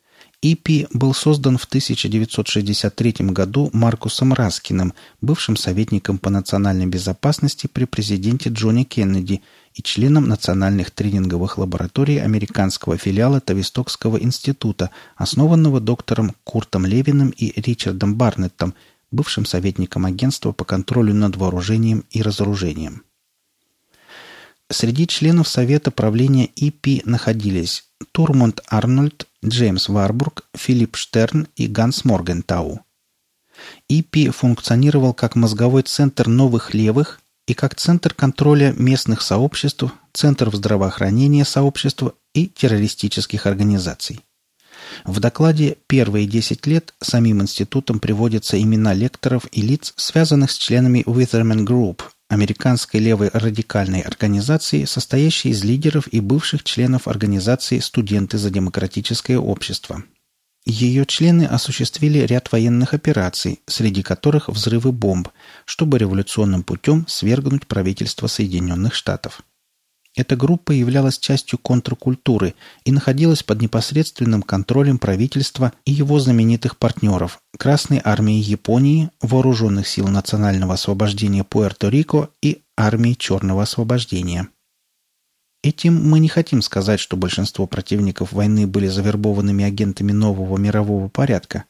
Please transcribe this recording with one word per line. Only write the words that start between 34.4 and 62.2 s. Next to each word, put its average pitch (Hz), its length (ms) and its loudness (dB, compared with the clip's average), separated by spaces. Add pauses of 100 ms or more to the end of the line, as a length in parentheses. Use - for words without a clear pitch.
как - 200 -2
мозговой 117 480 4
центр 135 460 0
новых 120 460 2
левых 110 460 0 (260)
и 127 80 0
как - 200 -2
центр 175 400 0
контроля 143 580 4
местных 127 500 0
сообществ, 135 640 -2 (280)
центров 131 420 2
здравоохранения 104 880 2
сообщества 139 720 -2 (200)
и 165 120 2
террористических 107 1000 -2
организаций. 101 720 -2 (840)
В 95 160 -4
докладе 151 560 2 (100)
«Первые 107 400 2
десять 113 400 -4
лет» 160 340 0
самим 113 420 2
институтом 110 580 -4
приводятся 107 600 0
имена 107 340 2
лекторов 123 580 -2
и - 80 -2
лиц, 120 360 -2
связанных 151 540 2
с - 60 -6
членами 123 500 2
Witherman 113 580 2
Group, 110 380 0 (260)
американской 107 720 0
левой 107 320 2
радикальной 104 680 -2
организации, 123 840 -2
состоящей 135 680 0
из 101 140 -2
лидеров 147 440 0
и 113 120 0
бывших 135 420 -2
членов 127 460 -2
организации 107 720 -2
«Студенты 104 580 -2
за 104 120 -2
демократическое 98 880 -2
общество». - 640 -6 (600)
Её 123 400 2
члены 170 400 4
осуществили 143 720 0
ряд 123 340 0